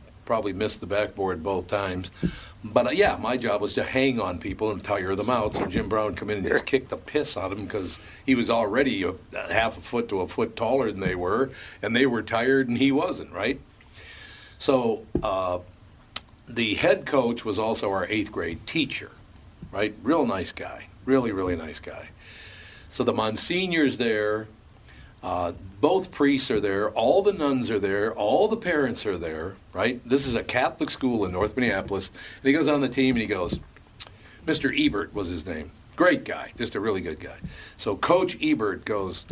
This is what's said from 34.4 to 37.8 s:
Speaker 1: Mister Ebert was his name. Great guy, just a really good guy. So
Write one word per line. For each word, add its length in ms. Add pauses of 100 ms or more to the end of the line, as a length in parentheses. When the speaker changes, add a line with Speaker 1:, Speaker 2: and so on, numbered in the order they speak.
Speaker 1:
Mister 320
Ebert 360
was 160
his 160
name. 260 (240)
Great 280
guy, 340
just 180
a 40
really 220
good 180
guy. 160 (420)
So 200